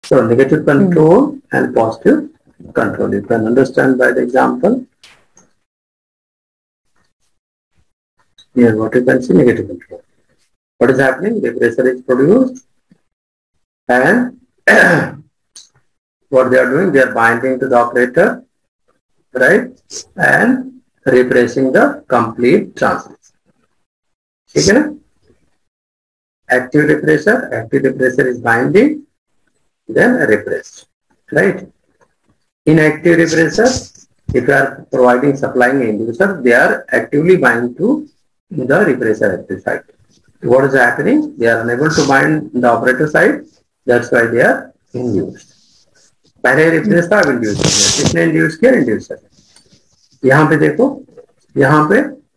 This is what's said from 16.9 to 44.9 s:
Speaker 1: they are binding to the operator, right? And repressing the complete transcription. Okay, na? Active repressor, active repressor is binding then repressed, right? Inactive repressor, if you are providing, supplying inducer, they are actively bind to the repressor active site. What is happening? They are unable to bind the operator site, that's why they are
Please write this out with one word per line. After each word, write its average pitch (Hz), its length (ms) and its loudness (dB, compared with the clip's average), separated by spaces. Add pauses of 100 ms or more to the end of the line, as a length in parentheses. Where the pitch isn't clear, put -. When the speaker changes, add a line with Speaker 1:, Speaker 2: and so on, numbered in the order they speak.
Speaker 1:
they 135 100 2
are 120 120 0
binding 120 460 0
to 135 80 -4
the 127 100 0
operator, 123 680 0 (880)
right? 170 360 2 (460)
And 240 680 -2 (240)
repressing 127 680 0
the 254 360 0
complete 120 680 0
transcription. - 600 -8 (1200)
Okay, 160 160 2
na? 294 100 4 (1700)
Active 127 400 0
repressor, 156 640 0
active 117 300 -4
repressor 127 440 -2
is 120 120 -6
binding 143 640 0 (880)
then 185 380 0
repressed, - 560 -6 (480)
right? 190 320 -2 (1040)
Inactive 156 500 2
repressor, 165 720 0 (380)
if 123 140 -2
you 143 100 0
are 139 320 -2 (100)
providing, 127 500 2
supplying 131 360 0
inducer, 117 600 -4
they 120 120 2
are 151 320 0 (140)
actively 156 440 0
bind 120 340 -2
to 269 300 -2 (460)
the 147 320 0
repressor 117 540 -2
active - 280 -12
site. - 220 -8 (560)
What 131 240 2
is 123 40 -2
happening? 147 480 0
They 120 260 -4
are 113 160 0
unable 120 260 -2
to 156 180 0
bind 147 340 0
the 123 340 -2
operator 127 400 -2
site, 180 240 2 (500)
that's 120 240 0
why 117 160 2
they 120 140 0
are 254 180 0 (340)